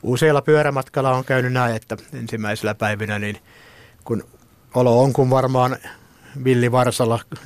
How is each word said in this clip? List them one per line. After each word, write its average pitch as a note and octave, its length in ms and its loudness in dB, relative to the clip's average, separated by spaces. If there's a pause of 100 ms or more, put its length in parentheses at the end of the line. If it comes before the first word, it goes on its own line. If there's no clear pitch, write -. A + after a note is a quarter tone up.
useilla C#3+ 400 2
pyörämatkalla C#3 680 0
on B2+ 120 -2
käynyt B2+ 280 0
näin, B2 240 0
että A2 200 -8 (160)
ensimmäisellä G#2+ 640 -6
päivinä, G#2 440 -4
niin G#2 180 -8 (680)
kun A2+ 200 -6 (500)
olo B2 280 4
on C3+ 100 2
kuin B2+ 180 2
varmaan C3 460 2 (680)
villivarsalla B2 760 2 (260)